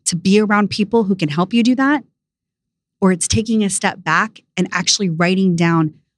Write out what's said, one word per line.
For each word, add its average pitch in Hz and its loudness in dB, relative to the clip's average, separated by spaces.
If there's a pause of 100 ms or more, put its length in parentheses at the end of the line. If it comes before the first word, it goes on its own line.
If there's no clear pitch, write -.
to 175 -4
be 190 2
around 208 0
people 220 0
who 196 0
can 170 -2
help 175 -2
you 233 4
do 247 2
that, 269 0 (960)
or 185 4
it's 165 -4
taking 220 0
a 196 0
step 190 -4
back 175 -2 (160)
and 185 -2
actually 180 -2
writing 175 0
down 165 2 (240)